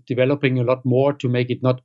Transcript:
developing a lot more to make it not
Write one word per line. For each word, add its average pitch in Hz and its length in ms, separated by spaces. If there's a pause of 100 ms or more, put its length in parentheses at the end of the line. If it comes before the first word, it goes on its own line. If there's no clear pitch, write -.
developing 131 500
a 123 60
lot 127 220
more 131 280
to 143 140
make 123 220
it 123 120
not 127 220